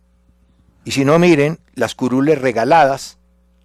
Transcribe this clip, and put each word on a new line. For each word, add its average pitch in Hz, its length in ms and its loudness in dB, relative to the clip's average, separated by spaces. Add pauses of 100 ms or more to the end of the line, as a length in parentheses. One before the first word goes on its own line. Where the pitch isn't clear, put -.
(840)
Y 107 80 -12
si 135 120 -2
no, 151 140 2
miren 165 420 2 (140)
las 117 200 -6
curules 131 460 -2
regaladas 131 800 0 (460)